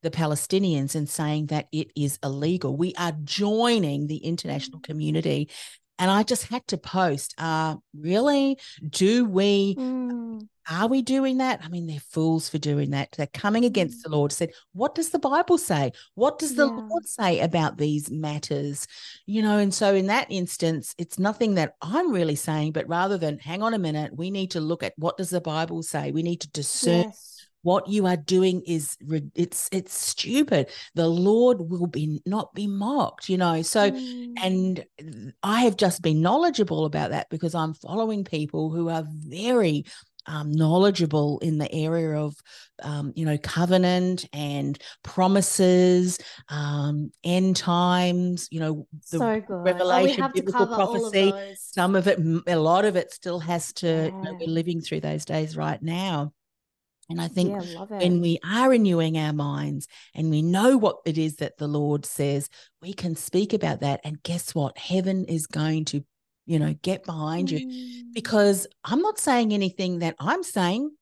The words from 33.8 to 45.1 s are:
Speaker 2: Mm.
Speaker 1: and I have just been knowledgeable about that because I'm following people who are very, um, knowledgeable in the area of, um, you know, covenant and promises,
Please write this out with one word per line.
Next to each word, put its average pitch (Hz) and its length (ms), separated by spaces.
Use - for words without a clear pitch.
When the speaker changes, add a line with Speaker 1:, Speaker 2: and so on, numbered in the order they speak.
Speaker 2:
Mm. 247 500
Speaker 1:
and 185 440
I 220 200
have 220 140
just 190 240
been 156 200
knowledgeable 196 640
about 151 260
that - 180
because 165 280
I'm 160 180
following 214 480
people 156 480
who 165 180
are 160 200
very, 156 760
um, 151 260
knowledgeable 160 880
in 160 180
the 151 140
area 160 440
of, 151 200
um, 147 320
you 160 80
know, 151 140
covenant 180 960
and 143 460
promises, 185 1160